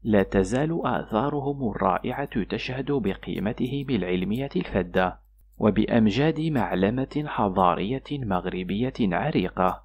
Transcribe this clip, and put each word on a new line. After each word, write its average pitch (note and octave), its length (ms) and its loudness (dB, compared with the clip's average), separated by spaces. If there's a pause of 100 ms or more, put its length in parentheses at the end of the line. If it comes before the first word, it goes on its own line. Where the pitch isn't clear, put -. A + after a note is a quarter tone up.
لا G#2 200 4
تزال B2+ 600 0
آثارهم C3+ 880 -2
الرائعة A2+ 720 -2
تشهد B2+ 480 -6
بقيمتهم A#2+ 960 -2
العلمية F#2+ 680 -2
الفذة، F#2 640 0 (400)
وبأمجاد A2 840 4
معلمة B2 840 0
حضارية F#2+ 840 2
مغربية F#2+ 880 -2
عريقة. F#2 840 0